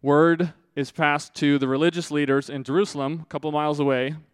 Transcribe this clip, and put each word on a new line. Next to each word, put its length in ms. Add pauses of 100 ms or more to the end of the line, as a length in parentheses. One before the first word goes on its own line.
Word 500 (220)
is 160
passed 460
to 200
the 120
religious 420
leaders 400
in 140
Jerusalem, 580
a 40
couple 260
miles 260
away 380 (180)